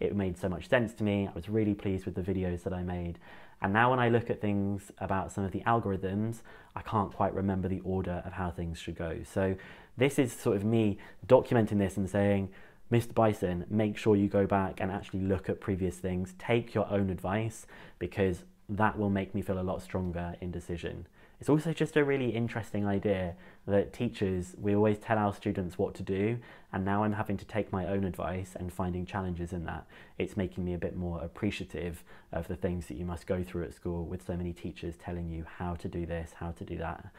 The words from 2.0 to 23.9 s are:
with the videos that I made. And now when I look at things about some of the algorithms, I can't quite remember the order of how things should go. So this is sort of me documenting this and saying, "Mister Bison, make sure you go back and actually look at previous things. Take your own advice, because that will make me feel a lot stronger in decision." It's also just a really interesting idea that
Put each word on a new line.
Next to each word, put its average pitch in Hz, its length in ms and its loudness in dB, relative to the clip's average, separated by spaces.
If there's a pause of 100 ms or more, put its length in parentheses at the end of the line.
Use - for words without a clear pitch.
with 87 100 -6
the 98 60 -4
videos 90 420 -2
that 92 100 -4
I 90 100 -4
made. 87 340 -4 (440)
And 98 100 0
now 117 200 6
when 127 80 4
I 120 100 4
look 117 200 4
at - 120 -2
things 101 580 -2
about 95 320 -2
some 101 140 -2
of 92 60 -2
the 92 100 -4
algorithms, 107 800 0 (340)
I - 60 -8
can't 104 320 0
quite 98 200 2
remember 95 360 0
the 95 120 -2
order 90 440 -2
of 87 80 -10
how 90 180 -2
things 85 260 -6
should 85 200 -8
go. 82 260 -4
So 95 320 2 (420)
this 135 220 4
is 123 140 4
sort 101 240 2
of 98 80 0
me 110 320 4 (300)
documenting 117 500 6
this 98 180 2
and 95 140 0
saying, 101 400 4 (400)
"Mister 117 240 2
Bison, 98 560 4
make 104 280 2
sure 107 200 6
you 101 100 6
go 98 180 4
back 95 360 2
and 95 100 0
actually 101 300 -4
look 95 280 0
at 98 120 -2
previous 92 360 0
things. 92 420 -2
Take 117 340 0
your 95 160 2
own 101 200 2
advice, 101 580 -2 (320)
because 95 440 0 (240)
that 107 300 2
will 104 120 2
make 98 240 0
me 101 80 -2
feel 92 180 -2
a - 20 -2
lot 90 200 -2
stronger 87 600 -4
in 90 100 -6
decision." 85 560 -6 (340)
It's - 60 -14
also 151 240 4
just 156 240 0
a 151 80 6
really 135 280 2
interesting 110 540 -2
idea 95 500 0 (300)
that 98 280 2